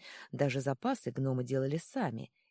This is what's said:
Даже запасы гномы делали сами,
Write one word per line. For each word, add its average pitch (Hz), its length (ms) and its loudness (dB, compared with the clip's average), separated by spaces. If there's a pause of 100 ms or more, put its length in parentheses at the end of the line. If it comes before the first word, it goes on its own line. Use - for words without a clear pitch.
(320)
Даже 135 300 2
запасы 139 500 0
гномы 131 320 2
делали 135 340 2
сами, 160 540 -2 (200)